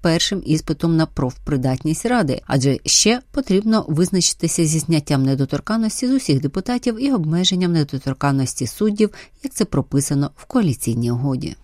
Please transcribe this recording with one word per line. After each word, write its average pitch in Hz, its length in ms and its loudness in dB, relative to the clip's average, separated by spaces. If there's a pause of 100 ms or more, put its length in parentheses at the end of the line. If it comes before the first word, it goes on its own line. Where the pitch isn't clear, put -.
першим 175 460 0
іспитом 160 500 0
на 160 100 2
профпридатність 139 1000 -4
Ради, 214 400 0
адже 135 380 0
ще 233 360 2 (100)
потрібно 220 580 2
визначитися 170 760 0
зі 160 140 2
зняттям 147 440 2
недоторканності 147 880 0
з - 20 2
усіх 269 300 2
депутатів 233 640 -2
і 277 80 2
обмеженням 180 600 2
недоторканності 135 960 0
суддів, 208 440 0 (320)
як 269 100 -8
це - 120 -2
прописано 139 720 -2
в - 80 -20
коаліційній 120 680 0
угоді. 127 540 -2